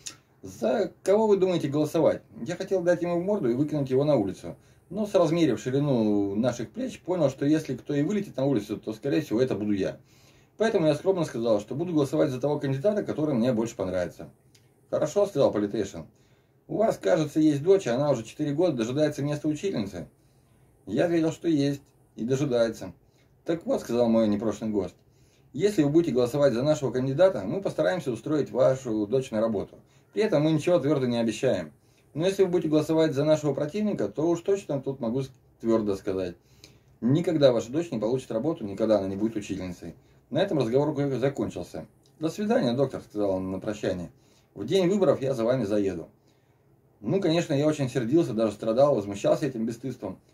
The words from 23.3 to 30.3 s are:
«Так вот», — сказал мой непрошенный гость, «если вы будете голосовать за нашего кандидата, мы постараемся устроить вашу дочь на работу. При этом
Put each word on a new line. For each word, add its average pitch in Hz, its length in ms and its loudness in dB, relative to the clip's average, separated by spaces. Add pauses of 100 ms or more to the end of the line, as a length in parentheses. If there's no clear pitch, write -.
«Так 165 200 -4
вот», — 254 160 -2
сказал 117 280 2
мой 113 180 4
непрошенный 104 440 -2
гость, 95 240 -2 (580)
«если 190 280 2
вы 143 80 4
будете 160 240 4
голосовать 127 400 4
за 117 80 0
нашего 147 300 0
кандидата, 135 540 2
мы 170 160 -4
постараемся 180 500 -2
устроить 139 400 -2
вашу 120 560 2
дочь 131 240 -2
на 110 80 -2
работу. 110 380 -2 (340)
При 202 120 0
этом 151 200 2